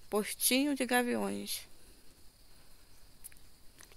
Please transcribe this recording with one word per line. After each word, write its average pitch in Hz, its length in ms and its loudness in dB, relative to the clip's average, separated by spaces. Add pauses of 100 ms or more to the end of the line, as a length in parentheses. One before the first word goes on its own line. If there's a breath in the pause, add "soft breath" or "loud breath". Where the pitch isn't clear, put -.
Postinho 254 680 4
de 262 100 2
Gaviões. 220 840 0 (2250)